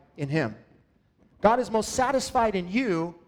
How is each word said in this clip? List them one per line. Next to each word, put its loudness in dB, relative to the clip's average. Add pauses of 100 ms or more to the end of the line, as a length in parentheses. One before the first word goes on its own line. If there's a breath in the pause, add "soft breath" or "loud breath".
(160)
in -6
him." -2 (840)
God 4
is -4
most 0
satisfied 0
in -4
you -2 (140)